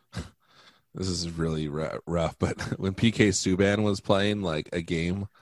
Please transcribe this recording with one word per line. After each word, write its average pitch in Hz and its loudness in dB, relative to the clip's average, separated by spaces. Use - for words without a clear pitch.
<laughs> - -8
this 95 -4
is 85 -4
really 80 -2
ru-, 76 -6
rough, 82 -2
but - 0
<laughs> - -6
when 95 -2
P 113 4
K 107 6
Subban 98 2
was 101 0
playing, 104 2
like, 78 -2
a 90 -2
game, 87 -2